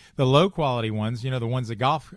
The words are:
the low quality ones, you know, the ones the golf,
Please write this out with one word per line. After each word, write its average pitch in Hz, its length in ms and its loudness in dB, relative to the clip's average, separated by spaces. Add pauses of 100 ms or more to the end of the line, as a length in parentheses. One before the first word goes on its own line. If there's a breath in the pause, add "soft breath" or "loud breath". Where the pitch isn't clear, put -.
(160 loud breath)
the 139 100 2
low 151 240 6
quality 123 400 -2
ones, 110 340 -4
you 131 60 -4
know, 131 80 -2
the 117 80 -4
ones 123 220 -4
the 117 60 -8
golf, 131 420 -2